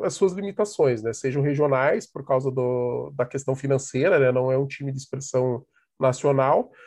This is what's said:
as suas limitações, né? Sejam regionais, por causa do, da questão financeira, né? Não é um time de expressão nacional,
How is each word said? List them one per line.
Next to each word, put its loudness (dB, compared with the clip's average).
as -2
suas 0
limitações, 0
né? -4
Sejam -2
regionais, 2
por -14
causa 0
do, -2
da -2
questão -4
financeira, 0
né? 4
Não 2
é 2
um 0
time -8
de -8
expressão -4
nacional, 2